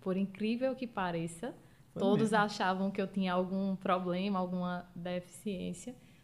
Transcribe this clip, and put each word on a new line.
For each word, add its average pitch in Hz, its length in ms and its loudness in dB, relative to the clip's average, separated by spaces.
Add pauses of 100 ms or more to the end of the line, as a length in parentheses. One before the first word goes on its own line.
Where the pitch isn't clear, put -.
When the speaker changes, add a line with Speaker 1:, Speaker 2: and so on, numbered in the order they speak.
Speaker 1:
por 185 160 0
incrível 226 600 0
que 254 100 -6
pareça. 170 680 -2 (380)
Speaker 2:
Foi - 80 -6
Speaker 1:
Todos 220 300 4
Speaker 2:
mesmo? 208 140 6
Speaker 1:
achavam 190 460 0
que 196 120 -2
eu 190 60 0
tinha 190 240 0
algum 190 440 0
problema, 185 640 0
alguma 180 560 -2
deficiência 180 1000 -6 (300)